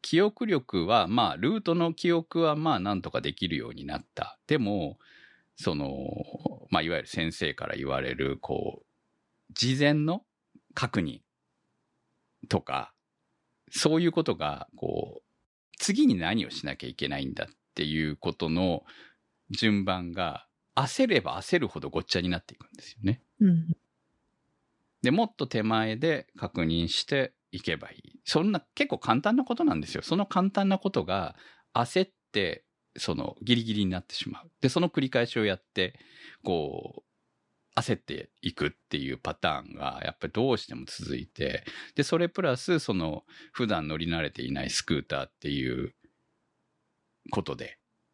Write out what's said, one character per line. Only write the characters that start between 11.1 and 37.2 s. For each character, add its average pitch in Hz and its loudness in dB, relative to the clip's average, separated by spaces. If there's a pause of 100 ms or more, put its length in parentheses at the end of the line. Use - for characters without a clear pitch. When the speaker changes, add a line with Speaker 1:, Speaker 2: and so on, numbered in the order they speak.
Speaker 1:
と 90 4
か、 - -6 (760)
そ - 2
う 165 6
い 170 4
う 160 4
こ 165 0
と 127 0
が、 73 -4
こ - -6
う、 - -20 (540)
次 262 4
に 120 6
何 90 0
を - -12
し - -8
な 67 -4
き - -12
ゃ 62 -8
い 64 -12
け 71 -4
な 69 -2
い 69 -4
ん 67 -6
だ - -4
っ - -18 (280)
て - -2
い 78 0
う 76 -4
こ 82 -2
と 80 -2
の 87 2 (680)
順 101 2
番 90 -2
が、 87 -4 (260)
焦 - 2
れ 196 4
ば - -6
焦 175 2
る 127 0
ほ - -6
ど 71 -8
ご 82 -2
っ - -6
ち - 0
ゃ 87 2
に 90 0
な 87 0
っ - -16
て - -20
い - -20
く - -20
ん - -20
で - -20
す - -20
よ - -20
ね。 120 0 (180)
Speaker 2:
う 196 10
ん。 165 4 (1300)
Speaker 1:
で、 127 4
も 214 4
っ 220 -12
と 143 -4
手 110 -2
前 110 0
で 151 0 (100)
確 - -4
認 82 2
し - -2
て 139 0 (180)
い 90 -12
け 80 -2
ば - -12
い - -20
い。 - -20
そ - 2
ん 208 2
な、 185 -2 (120)
結 285 0
構 - -2
簡 120 2
単 214 2
な 269 4
こ 247 -2
と 339 -2
な 143 4
ん 78 -2
で 73 -6
す - -8
よ。 71 -2
そ - -2
の 196 2
簡 190 2
単 196 2
な 190 4
こ 196 -2
と 127 0
が、 90 -2 (380)
焦 151 2
っ - -20 (200)
て、 98 0 (320)
そ - -2
の、 - -4
ギ 117 4
リ 117 0
ギ 113 -2
リ 104 4
に 92 2
な 90 -2
っ - -12
て - -14
し - -6
ま - -10
う。 - -20 (100)
で、 131 4
そ 170 2
の 175 4
繰 - 0
り 131 0
返 120 2
し - -4
を 110 2
や 98 2
っ - -16
て、 - -4 (440)
こ 76 -4
う、 - -6